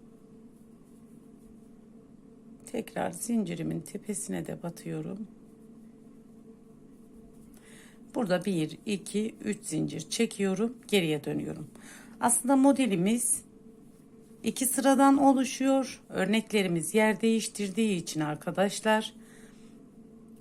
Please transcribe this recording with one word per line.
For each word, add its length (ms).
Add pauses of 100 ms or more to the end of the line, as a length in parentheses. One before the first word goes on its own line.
(2750)
Tekrar 380
zincirimin 720
tepesine 680
de 160
batıyorum. 640 (3000)
Burada 300
bir, 420
iki, 480 (100)
üç 200
zincir 360
çekiyorum. 760 (120)
Geriye 360
dönüyorum. 460 (500)
Aslında 360
modelimiz 840 (1080)
iki 180
sıradan 520
oluşuyor. 880
Örneklerimiz 840
yer 260
değiştirdiği 760
için 240
arkadaşlar, 960 (1300)